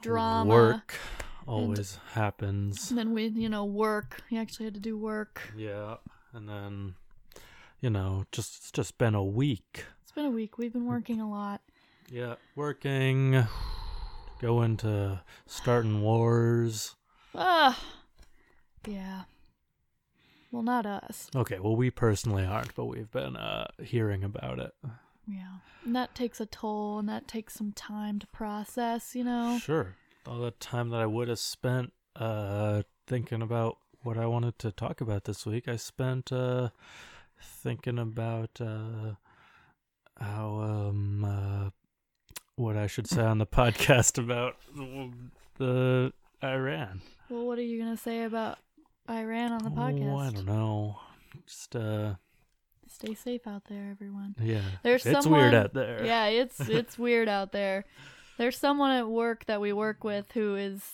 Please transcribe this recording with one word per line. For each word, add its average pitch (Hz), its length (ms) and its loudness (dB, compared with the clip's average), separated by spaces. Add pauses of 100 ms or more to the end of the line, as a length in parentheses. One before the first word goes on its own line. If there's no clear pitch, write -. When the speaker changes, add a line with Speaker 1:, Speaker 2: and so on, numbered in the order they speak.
Speaker 1:
drama. 226 520 2
Speaker 2:
Work 117 420 8 (460)
Speaker 1:
And - 80 -10
Speaker 2:
always 107 480 -2 (160)
happens. 101 800 -2
Speaker 1:
And 240 80 0
then 226 140 0
we, 220 140 0
you 226 220 -2
know, 208 160 -2
work. 208 560 0 (100)
We 226 60 -2
actually 226 280 -6
had 208 100 -8
to 208 40 -12
do 220 180 -4
work. 214 600 -6
Speaker 2:
Yeah. 104 380 -8 (380)
And 110 140 -12
then, 101 480 -8 (880)
you 127 80 0
know, 95 420 0
just, - 260 -8
it's - 140 -18
just - 280 -4
been 113 160 4
a 101 80 2
week. 110 600 -2 (180)
Speaker 1:
It's - 80 -20
been 302 140 -4
a 285 40 0
week. 226 300 -4
We've 233 120 -4
been 240 140 -4
working 240 340 -2
a 214 80 -4
lot. 208 340 -6 (500)
Speaker 2:
Yeah, 120 240 -6 (200)
working, 135 880 4 (960)
going 117 380 2
to, 101 440 0 (260)
starting 110 540 2
wars. 117 960 2 (380)
Speaker 1:
Ugh. 320 420 6 (1080)
Yeah. 190 380 -8 (1300)
Well, 240 120 -4
not 240 220 2
us. - 500 -8
Speaker 2:
Okay, 113 240 0
well, 107 160 2
we 123 140 4
personally 104 560 2
aren't, 110 300 -2
but 120 100 -4
we've 113 260 -8
been, 135 240 -4
uh, 55 300 -4 (180)
hearing 107 400 0
about 110 360 -6
it. - 140 -8 (540)
Speaker 1:
Yeah. 190 300 -12 (260)
And 233 120 -2
that 254 200 -2
takes 240 240 -4
a 226 60 -4
toll, 208 540 -4
and 208 100 -2
that 220 180 -6
takes - 260 -10
some 208 200 -6
time 208 460 -6
to 196 80 -12
process, 226 880 -4
you 247 100 -2
know? 240 360 0
Speaker 2:
Sure. 123 340 -2 (300)
All 120 140 -8
the 120 120 -4
time 120 380 -4
that 117 120 0
I 113 40 2
would 113 220 0
have 117 120 -2
spent, 127 520 -2 (240)
uh, 104 680 0 (240)
thinking 117 340 -2
about 113 360 0 (260)
what 117 140 -2
I 113 80 0
wanted 117 340 0
to 113 120 -4
talk 131 300 -6
about 107 240 -2
this 104 200 -6
week, 110 220 -4
I 120 80 -4
spent, 127 560 -4
uh, 127 380 0 (720)
thinking 120 580 -6
about, 113 640 -4
uh, 110 540 -6 (1040)
how, 107 400 -4
um, 101 680 0
uh, 101 440 -2 (840)
what 110 220 0
I 104 100 0
should 104 200 -4
say 139 140 2
on 113 160 4
the 107 80 4
<laughs> - 160 4
podcast 120 560 6
about 120 380 -2 (200)
the, 131 360 -10 (460)
the 127 560 4 (300)
Iran. 131 580 -2 (280)
Speaker 1:
Well, 240 160 -4
what 240 140 -2
are 240 40 -2
you 233 160 -4
gonna 226 180 -4
say 226 260 -4
about 220 340 -4 (520)
Iran 226 420 -2
on 226 120 -4
the 220 120 -2
Speaker 2:
Oh, 233 80 0
I 254 80 2
Speaker 1:
podcast? 139 440 0
Speaker 2:
don't 98 100 -4
know. 107 540 0 (460)
Just, - 300 -12
uh, 107 400 -2 (760)
Speaker 1:
Stay 220 240 -8
safe 240 320 -6
out 202 200 -10
there, 202 260 -10
everyone. 202 500 -10
Speaker 2:
Yeah. 110 200 0 (200)
Speaker 1:
There's - 240 4
Speaker 2:
It's - 180 6
Speaker 1:
someone 156 180 8
Speaker 2:
weird 120 120 10
out 107 200 6
there. 131 320 -2
Speaker 1:
Yeah, 226 220 4
it's, 240 320 2
Speaker 2:
<laughs> 175 100 -4
Speaker 1:
it's 233 280 0
weird 233 300 4
out 196 240 -2
there. 196 340 -2 (520)
There's 240 200 0
someone 285 340 4
at 247 180 2
work 226 360 0
that 214 160 0
we 208 120 0
work 214 300 -2
with 208 300 -4
who 208 220 0
is, 196 260 -4 (120)